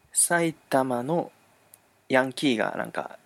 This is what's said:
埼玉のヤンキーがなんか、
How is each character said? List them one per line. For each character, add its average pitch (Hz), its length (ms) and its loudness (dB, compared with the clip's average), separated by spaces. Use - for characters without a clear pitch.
埼 170 400 2
玉 131 500 0
の 160 260 -2
ヤ 131 160 4
ン 131 80 -4
キ 135 220 0
ー 110 40 2
が 101 200 0
な 117 80 -6
ん 113 80 -10
か、 - 320 -8